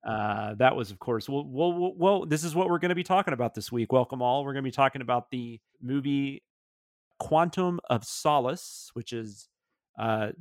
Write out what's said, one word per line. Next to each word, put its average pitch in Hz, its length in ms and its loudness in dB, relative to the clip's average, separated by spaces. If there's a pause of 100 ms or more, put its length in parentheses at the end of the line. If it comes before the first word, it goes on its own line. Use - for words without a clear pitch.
Uh, 107 500 -4
that 127 200 6
was, 107 160 -4
of 101 80 -16
course, 113 300 -4
well, 139 180 -4
well, 147 260 0
well, 175 240 0
well, 185 300 4
this 151 160 0
is 170 100 -4
what 180 160 2
we're 175 120 2
gonna 180 160 2
be 180 80 -2
talking 185 280 2
about 120 220 -2
this - 160 -8
week. 117 220 0
Welcome 127 280 2
all. 127 240 2
We're 139 100 -6
gonna 135 100 -4
be 131 80 -4
talking 135 300 2
about 120 280 0
the 120 300 -8 (200)
movie 139 640 -2 (800)
Quantum 175 580 2 (100)
of 117 140 2
Solace, - 920 -2
which 120 180 -10
is, 110 360 -10 (520)
uh, 110 300 0 (100)